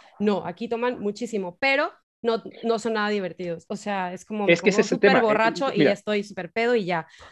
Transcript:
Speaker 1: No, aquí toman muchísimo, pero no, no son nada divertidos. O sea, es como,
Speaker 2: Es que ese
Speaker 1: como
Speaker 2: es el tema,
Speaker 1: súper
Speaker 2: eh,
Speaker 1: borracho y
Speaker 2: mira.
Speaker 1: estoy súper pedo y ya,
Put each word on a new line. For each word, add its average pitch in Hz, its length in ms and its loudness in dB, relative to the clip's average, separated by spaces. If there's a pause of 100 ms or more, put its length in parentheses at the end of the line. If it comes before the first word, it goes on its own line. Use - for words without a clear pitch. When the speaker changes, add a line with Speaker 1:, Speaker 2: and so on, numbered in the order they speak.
(180)
Speaker 1:
No, 202 280 0
aquí 180 220 -8
toman 233 320 -4
muchísimo, 208 600 -6
pero 277 320 0 (300)
no, 226 200 0 (220)
no 226 140 2
son 226 160 -4
nada 208 160 0
divertidos. 175 580 -6
O 208 80 -6
sea, 185 380 -6
es 185 100 -16
como, 208 220 -4
Speaker 2:
Es 170 160 6
que 190 80 6
ese 202 100 4
Speaker 1:
como - 20 2
Speaker 2:
es - 100 -2
el 180 80 0
tema, - 180 6
Speaker 1:
súper - 20 6
Speaker 2:
eh, 226 60 4
Speaker 1:
borracho 220 480 0
y 208 60 0
Speaker 2:
mira. 151 100 6
Speaker 1:
estoy 202 340 -2
súper 190 280 -12
pedo 233 220 0
y 208 120 0
ya, 165 200 -4 (240)